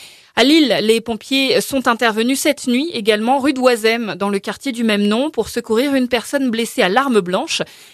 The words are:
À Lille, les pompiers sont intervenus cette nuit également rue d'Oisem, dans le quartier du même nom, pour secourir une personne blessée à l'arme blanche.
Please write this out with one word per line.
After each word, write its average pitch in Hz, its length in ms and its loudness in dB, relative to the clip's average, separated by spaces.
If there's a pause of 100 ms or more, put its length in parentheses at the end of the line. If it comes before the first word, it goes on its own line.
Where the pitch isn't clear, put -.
(360)
À 226 80 2
Lille, 269 400 4
les 226 180 2
pompiers 233 600 -2
sont 269 260 -2
intervenus 233 520 0
cette - 280 -2
nuit 262 260 -2
également 220 460 0
rue 269 140 2
d'Oisem, 233 640 2
dans 196 140 -2
le 202 80 -2
quartier 220 340 -6
du 233 120 -4
même 208 240 2
nom, 254 240 0
pour 226 180 -4
secourir 240 460 -2
une 254 120 0
personne 254 440 -2
blessée 226 320 -2
à 180 60 2
l'arme 240 320 2
blanche. 220 420 -4 (300)